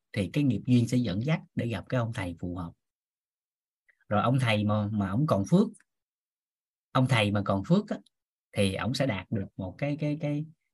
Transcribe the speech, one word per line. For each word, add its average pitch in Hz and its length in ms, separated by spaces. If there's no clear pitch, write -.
thì 95 200
cái 151 100
nghiệp 113 220
duyên 123 220
sẽ 123 100
dẫn 113 280
dắt 160 160
để 117 120
gặp 98 220
cái 127 100
ông 113 140
thầy 90 260
phù 87 160
hợp. 87 160
Rồi 101 120
ông 127 180
thầy 110 240
mà, 104 280
mà 101 180
ông 127 180
còn 101 220
phước, 190 180
ông 131 160
thầy 110 240
mà 101 140
còn 98 180
phước 202 260
á, - 80
thì 98 200
ông 107 200
sẽ 135 120
đạt 98 260
được 104 160
một 92 200
cái, 143 220
cái, 147 220
cái, 147 240